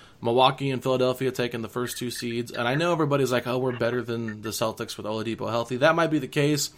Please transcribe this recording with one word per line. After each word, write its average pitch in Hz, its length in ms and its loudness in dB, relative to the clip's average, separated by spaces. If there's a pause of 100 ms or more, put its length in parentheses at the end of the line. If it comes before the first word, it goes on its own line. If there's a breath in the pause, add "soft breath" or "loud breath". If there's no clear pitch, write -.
(220 soft breath)
Milwaukee 131 480 4
and 127 140 -4
Philadelphia 127 480 2
taking 120 300 -2
the 110 80 -8
first 123 280 -4
two 120 140 -4
seeds. 117 400 -4
And 117 160 -2
I 131 80 2
know 170 160 2
everybody's 143 400 2
like, 123 160 0
"Oh, 123 100 0
we're 127 180 0
better 120 280 0
than 113 400 -6
the 107 60 -6
Celtics 110 480 -2
with 101 80 -10
Oladipo 110 440 -4
healthy." 117 280 -2
That 160 180 6
might 165 160 2
be 151 80 2
the 127 80 -4
case 147 500 0